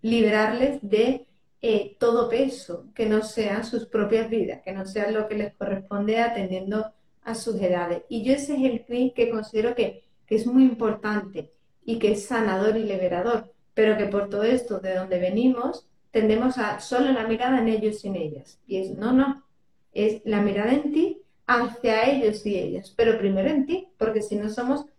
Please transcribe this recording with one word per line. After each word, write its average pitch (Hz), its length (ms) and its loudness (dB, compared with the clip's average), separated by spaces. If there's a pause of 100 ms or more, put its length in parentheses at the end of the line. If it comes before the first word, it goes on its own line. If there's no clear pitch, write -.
liberarles 226 800 2
de, 220 440 0 (380)
eh, 214 360 0
todo 233 280 2
peso, 247 680 -4
que 220 100 -2
no 214 160 2
sean 214 420 -4
sus 226 220 -6
propias 220 440 0
vidas, 214 340 -2
que 185 100 -10
no 190 120 -8
sea 208 260 -4
lo 214 160 -2
que 214 80 -6
les 208 180 -4
corresponde 202 680 -4
atendiendo 208 720 -2 (320)
a 226 120 -8
sus 220 260 -4
edades. 175 480 0
Y 226 140 -6
yo 262 100 4
ese 285 220 -2
es 262 80 0
el 233 200 0
clic 247 300 0
que 233 160 2
considero 220 460 -2
que, - 280 -2 (220)
que 214 100 0
es 226 120 2
muy 254 160 6
importante 208 880 0 (340)
y 226 140 -2
que 214 140 4
es 202 120 -4
sanador 214 520 0
y 220 60 -2
liberador, 190 680 -2 (200)
pero 214 220 4
que 208 100 0
por 202 240 -2
todo 208 140 -2
esto 233 360 0
de 185 160 -4
donde 185 240 -2
venimos 240 680 0 (220)
tendemos 226 480 2
a 208 220 -4
solo 262 320 0
la 226 160 0
mirada 247 320 0
en 226 80 2
ellos 214 360 0
y 214 40 -8
en 196 80 -6
ellas. - 500 -8
Y 196 120 -4
es, 190 200 -6
no, 226 160 0
no, 269 300 2 (500)
es 214 320 0
la 208 160 0
mirada 208 320 2
en 294 180 0
ti 349 300 0 (240)
hacia 240 600 2
ellos 233 400 0
y 202 120 -2
ellas, - 400 -6
pero 226 220 4
primero 190 300 2
en 277 160 2
ti, 370 220 -4 (100)
porque 220 260 0
si 208 120 -6
no 208 140 -2
somos 254 380 -4 (120)